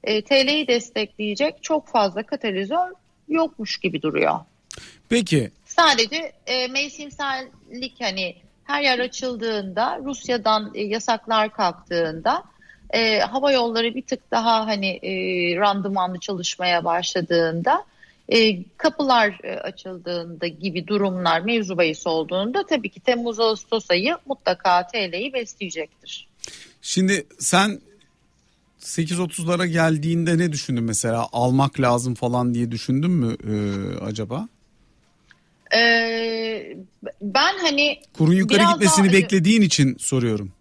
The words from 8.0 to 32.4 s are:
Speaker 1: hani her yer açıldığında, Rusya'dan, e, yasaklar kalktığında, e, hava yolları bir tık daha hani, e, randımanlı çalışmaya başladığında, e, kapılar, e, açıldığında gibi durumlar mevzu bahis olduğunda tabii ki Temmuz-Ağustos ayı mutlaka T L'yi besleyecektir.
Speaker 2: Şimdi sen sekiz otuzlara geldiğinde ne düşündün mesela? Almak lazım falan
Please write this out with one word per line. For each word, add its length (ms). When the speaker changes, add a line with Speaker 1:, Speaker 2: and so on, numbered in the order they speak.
Speaker 1:
hani 360
her 180
yer 160
açıldığında, 1040
Rusya'dan, 680
e, 80
yasaklar 720
kalktığında, 920
e, 280
hava 340
yolları 420
bir 80
tık 280
daha 360
hani, 220
e, 240
randımanlı 640
çalışmaya 680
başladığında, 1000
e, 360
kapılar, 680
e, 160
açıldığında 840
gibi 400
durumlar 540
mevzu 380
bahis 280
olduğunda 600
tabii 220
ki 120
Temmuz-Ağustos 880
ayı 260
mutlaka 600
T 260
L'yi 200
besleyecektir. 960
Speaker 2:
Şimdi 440
sen 420
sekiz 420
otuzlara 460
geldiğinde 720
ne 140
düşündün 320
mesela? 480
Almak 480
lazım 340
falan 400